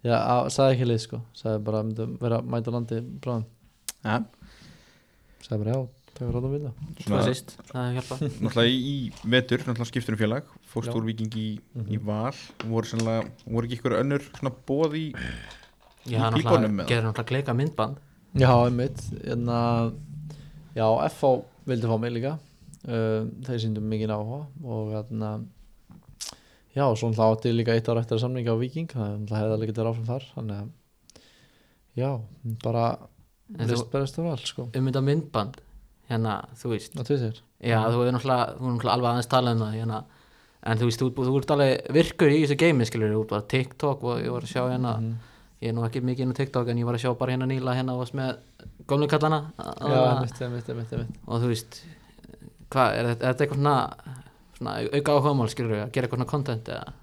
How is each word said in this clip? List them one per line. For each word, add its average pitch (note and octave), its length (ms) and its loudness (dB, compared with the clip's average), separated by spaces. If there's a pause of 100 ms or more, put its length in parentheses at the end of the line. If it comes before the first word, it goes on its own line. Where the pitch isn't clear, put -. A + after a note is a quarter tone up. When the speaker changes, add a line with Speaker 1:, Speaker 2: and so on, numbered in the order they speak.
Speaker 1:
Já, A#2 160 4
á, A#2 180 2 (120)
sagði C3+ 260 6
ekki B2 140 2
lið, A2+ 120 4
sko, A#2 200 -10 (120)
sagði A2 300 -2
bara, G#2+ 220 0
„Myndum A2+ 340 -4
vera A#2 220 0
að B2 100 -8
mæta A#2 240 -2
landi A#2 240 -2 (240)
bráðum.“ A#2 220 -4 (580)
Speaker 2:
Já. A2 140 0 (1200)
Speaker 1:
Sagði G#2+ 200 -4
bara, A2 160 0
„Já, C3+ 40 0 (300)
takk - 80 -20
fyrir B2 120 -4
að A#2 40 0
láta B2+ 160 -2
mig C#3+ 60 -2
vita.“ D3 160 -6 (320)
Speaker 2:
Svona G2+ 160 2
Speaker 3:
Hvað A2+ 80 4
síst, - 260 -4 (160)
það B2+ 160 -4
er B2 80 -2
hjálpa. C3 240 -6 (100)
Speaker 2:
<laughs> - 140 -6
Náttúrulega A#2 240 4
í, B2+ 140 4
í B2+ 500 -4
vetur, B2+ 280 4
náttúrulega A#2 340 -4
skiptur A2+ 240 -2
um G#2+ 40 -2
félag, A2+ 300 0 (160)
fórst A#2+ 240 -6
Speaker 1:
Já. A#2 80 -2
Speaker 2:
úr A2 80 -2
Víking A2 240 -4
í, A2 160 -4
í G#2+ 540 -6
Speaker 1:
Mhm. G#2 40 -10
Speaker 2:
Val, G#2+ 300 -2 (320)
voru A2+ 200 0
sennilega, A2+ 440 -2 (160)
voru A#2 220 -2
ekki A#2+ 100 -6
einhver B2 220 0
önnur C#3 340 0
svona C3 180 -4 (140)
boð D3+ 320 0
í, D#3+ 80 -4 (1000)
Speaker 3:
Já, A#2 120 -2
Speaker 2:
í - 0 -
Speaker 3:
náttúrulega A2+ 240 2
Speaker 2:
pípunum A2 320 4
með F#2 100 -2
það? - 60 -4
Speaker 3:
gerði A#2 160 2
náttúrulega A2 240 -4
klika C3+ 240 -2
myndband. C#3 420 0 (380)
Speaker 1:
Já, B2+ 160 8 (160)
einmitt, B2 320 0 (240)
hérna, A#2+ 380 0 (1120)
já, A2 120 2 (200)
F - 160 -2
H C3+ 120 6 (320)
vildi A#2+ 200 0
fá A2+ 140 4
mig A#2+ 120 -2
líka, B2+ 220 -2 (540)
uh, A2 340 0 (240)
þeir A#2+ 160 -2
sýndu G#2+ 180 -2
mikinn A2 300 -2
áhuga A2+ 360 -4 (180)
og A2 300 -4
hérna, G#2+ 380 -4 (1400)
já, C#3 100 2
og A#2 120 4
svo A#2 120 0
náttúrulega A2 260 6
átti A#2 140 0
ég A#2 80 2
líka A#2 160 2
eitt A2+ 160 2
ár A#2 80 2
eftir A#2 200 0
að A2 40 0
samninga A#2+ 320 0
á A2+ 60 0
Víking, D3 260 -4
það A2+ 220 -4
náttúrulega G#2+ 320 -4
hefði A2 160 2
alveg A2 160 -2
getað A2+ 100 -2
verið A2+ 80 0
áfram A2+ 220 -4
þar, C3 240 -6
þannig G#2+ 240 -6
að, G#2 80 -10 (1300)
já, B2+ 140 0 (520)
bara A#2 220 0 (680)
Speaker 3:
En E3 160 -4
þú A#2+ 80 2
Speaker 1:
list A#2+ 160 -2
berast C#3 300 -2
úr E3+ 80 0
Val, C#3+ 180 -2
sko. B2 220 -8 (100)
Speaker 3:
Um C3 80 2
þetta C3 160 0
myndband, C3+ 540 0 (500)
hérna, A2+ 300 0 (180)
þú - 160 -6
veist. - 240 -4
Speaker 1:
Á C#3 80 -6
Twitter? A#2+ 380 0 (180)
Speaker 3:
Já, A2+ 240 2
Speaker 1:
Mhm. A2+ 80 2
Speaker 3:
þú A#2+ 80 2
hefur B2 160 4
náttúrulega, B2 320 2
þú - 140 -8
hefur B2+ 100 -2
náttúrulega A#2 240 2
alveg B2 160 2
aðeins A#2+ 220 0
talað B2 240 4
um A2+ 80 2
það, G#2+ 100 -4
hérna, A2+ 300 -4 (580)
en A2+ 160 0
þú A#2+ 80 2
veist, A#2 140 0
þú, C3 160 2
þú C3 240 2
ert C3+ 100 -4
alveg C#3+ 400 4
virkur D3+ 400 4
í D3 140 6
þessu C#3+ 120 2
geimi, D3+ 300 6
skilur, A2 240 0
þú G#2+ 140 2
ert A2 40 -8
bara G2+ 140 0
TikTok C3 640 -2
og A#2+ 180 -2
ég A#2+ 80 -2
var B2 100 -4
að B2 140 -10
sjá B2+ 160 0
hérna, B2+ 300 0
Speaker 1:
Mhm. A2+ 140 -2 (480)
Speaker 3:
ég A#2 60 -4
er A2+ 60 -2
nú A#2 100 0
ekki A#2 160 -2
mikið B2+ 200 -2
inn B2+ 120 2
á B2 40 -2
TikTok, C3 320 0
en A#2 100 0
ég A#2+ 60 0
var A#2+ 100 0
að A2+ 80 -2
sjá B2 160 0
bara B2+ 140 0
hérna B2+ 180 0
nýla, B2+ 240 0
hérna, B2+ 240 -2
varst B2 160 -6
með C3 220 -4 (500)
gömlu C#3+ 220 2
kallana, D3+ 500 2
Speaker 1:
Já, - 60 -10 (100)
Speaker 3:
aðallega. B2+ 400 4
Speaker 1:
einmitt, B2+ 260 -2
einmitt, A#2+ 300 -6
einmitt, A#2 220 -6
einmitt. A#2 240 -6 (100)
Speaker 3:
Og A#2 160 0
þú B2 60 2
veist, - 320 -4 (880)
hvað, A#2+ 240 4
er A#2 100 0 (120)
þetta, A#2 100 -6
er B2+ 80 2
þetta C#3 120 2
eitthvað C#3+ 120 -2
svona, C#3+ 360 2 (640)
svona A2 340 -4
auka D3 240 2
áhugamál, C3+ 320 4
skilur, A2+ 240 -2
að G#2+ 160 -4
gera B2 160 -2
eitthvað A#2+ 160 -2
svona B2 80 -2
content, C3+ 380 -2
eða? - 240 -8 (100)